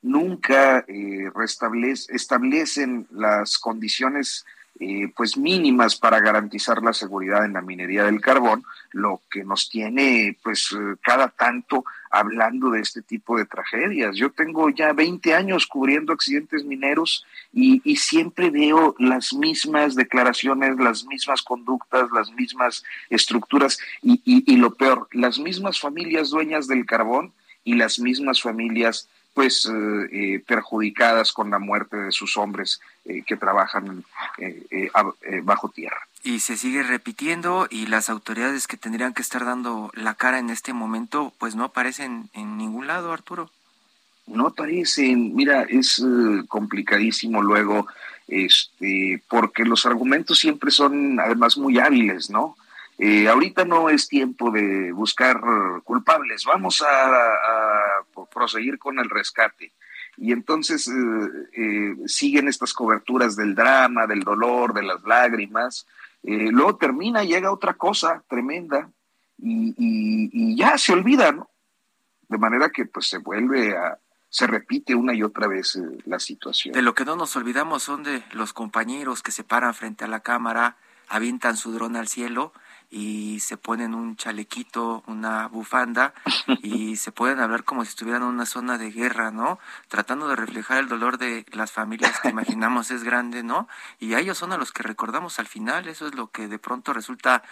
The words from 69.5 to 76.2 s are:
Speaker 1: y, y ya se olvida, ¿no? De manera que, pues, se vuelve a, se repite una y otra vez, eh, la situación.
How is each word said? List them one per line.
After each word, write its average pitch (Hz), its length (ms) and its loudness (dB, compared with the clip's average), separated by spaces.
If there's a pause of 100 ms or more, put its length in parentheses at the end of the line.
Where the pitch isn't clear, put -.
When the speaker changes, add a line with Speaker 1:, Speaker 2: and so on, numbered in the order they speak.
Speaker 1:
y, 110 640 0
y 113 240 0
ya 269 220 4
se - 160 4
olvida, 190 380 6
¿no? 151 180 -8 (800)
De 110 80 -4
manera 120 320 2
que, - 160 -4
pues, - 220 -8
se 95 100 -6
vuelve 110 580 0
a, 87 220 -4 (320)
se - 160 0
repite 113 480 -2
una 120 220 2
y 107 80 0
otra 107 240 -2
vez, 95 280 -2
eh, 92 60 -6 (240)
la 90 140 -6
situación. - 540 -6